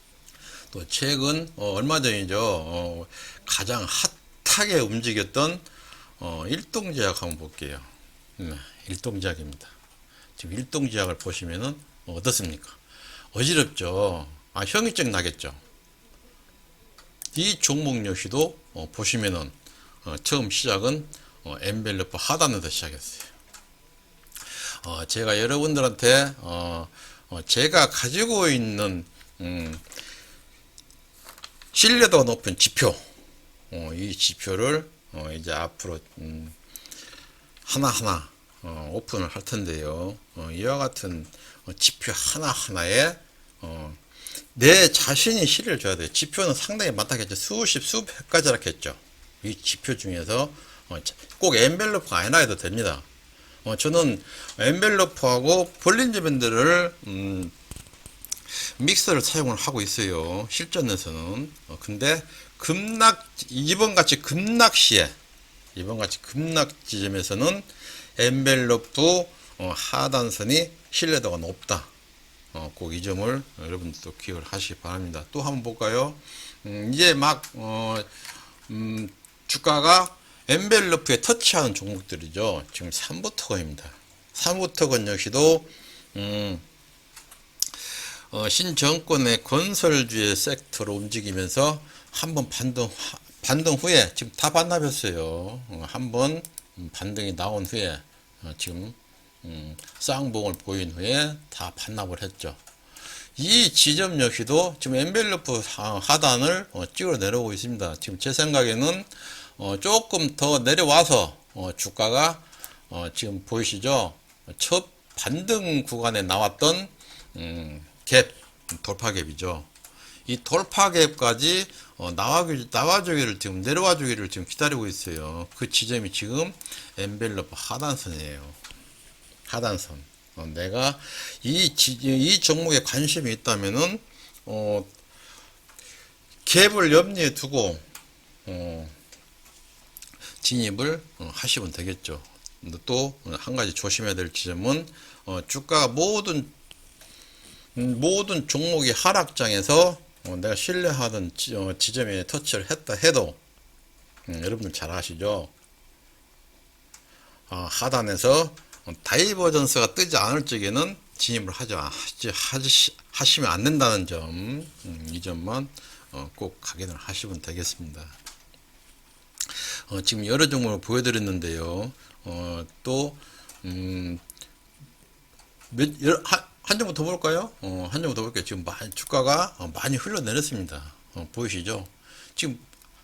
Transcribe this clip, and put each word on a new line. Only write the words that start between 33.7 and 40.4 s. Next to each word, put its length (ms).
어, 240
이 220
지표를, 760
어, 200
이제 200
앞으로, 480
음, 340
하나하나, 640
어, 320
오픈을 340
할 160
텐데요. 760
어, 160